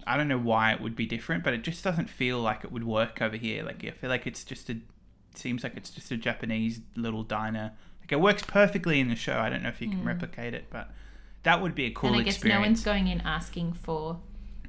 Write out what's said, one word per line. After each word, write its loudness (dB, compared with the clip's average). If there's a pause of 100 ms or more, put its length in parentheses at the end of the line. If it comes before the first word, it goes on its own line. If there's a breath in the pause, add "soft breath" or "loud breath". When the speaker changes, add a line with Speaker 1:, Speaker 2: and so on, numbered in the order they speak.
Speaker 1:
I 2
don't 2
know 2
why 4
it -2
would -6
be 0
different, -4
but 2
it -4
just -6
doesn't 0
feel 0
like -2
it -10
would -4
work 0
over -2
here. -4
Like, -8
I -8
feel -6
like -2
it's -6
just -10
a, -4 (580)
seems -4
like -6
it's -12
just -12
a -2
Japanese -2 (160)
little -2
diner. -4 (280 soft breath)
Like, -14
it 4
works 6
perfectly 6
in 4
the 2
show. 0
I 2
don't -2
know -2
if -6
you -4
can -2
Speaker 2:
Mm. -2
Speaker 1:
replicate -4
it, -8
but -10 (540 soft breath)
that 6
would -2
be 0
a 0
cool 2
Speaker 2:
And 6
I 4
guess 2
Speaker 1:
experience. 4
Speaker 2:
no 4
one's 6
going 4
in 0
asking -2
for -4 (500 loud breath)